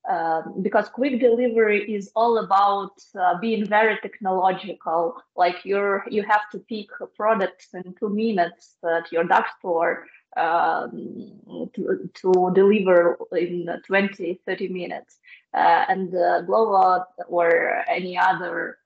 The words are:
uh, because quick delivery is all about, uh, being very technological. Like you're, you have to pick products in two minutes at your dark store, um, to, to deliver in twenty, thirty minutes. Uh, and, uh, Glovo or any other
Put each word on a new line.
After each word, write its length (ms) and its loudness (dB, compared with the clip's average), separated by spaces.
uh, 320 -2
because 280 0
quick 300 -2
delivery 720 2
is 220 -8
all 220 4
about, 540 2
uh, 200 2
being 260 -2
very 360 2
technological. 1120 -2
Like 280 0
you're, 460 0
you 140 -2
have 280 2
to 80 -14
pick 280 -10
products 580 -2
in 240 -12
two 120 -4
minutes 680 -2
at 260 -2
your 120 0
dark 220 2
store, 480 -2
um, 520 0
to, 400 -6
to 400 2
deliver 640 4
in 380 -4
twenty, 580 -2
thirty 220 -6
minutes. 500 -10
Uh, 340 4
and, 260 -2
uh, 320 0
Glovo 600 2
or 600 2
any 300 -4
other 680 -2